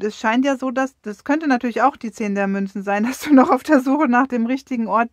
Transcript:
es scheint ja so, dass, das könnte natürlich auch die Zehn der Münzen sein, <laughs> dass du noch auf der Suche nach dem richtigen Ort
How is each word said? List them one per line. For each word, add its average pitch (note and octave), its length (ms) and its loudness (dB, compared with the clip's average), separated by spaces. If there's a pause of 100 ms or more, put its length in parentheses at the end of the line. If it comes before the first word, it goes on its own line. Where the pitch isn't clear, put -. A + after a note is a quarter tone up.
es G#3 140 -6
scheint B3 280 0
ja C#4 120 0
so, C4 140 -6
dass, C4 300 -4
das G#3 220 -12
könnte D#4 240 -2
natürlich A#3+ 340 0
auch B3 160 2
die A3 140 -10
Zehn G#3 220 -6
der G3 140 0
Münzen G3 340 -4
sein, G3+ 220 -2
<laughs> A3+ 40 0
dass C4 140 -8
du D4+ 120 2
noch C4 160 8
auf C4 140 2
der D4+ 180 4
Suche C4+ 260 0
nach B3 200 2
dem A#3+ 180 -2
richtigen A#3+ 420 -4
Ort A3+ 260 0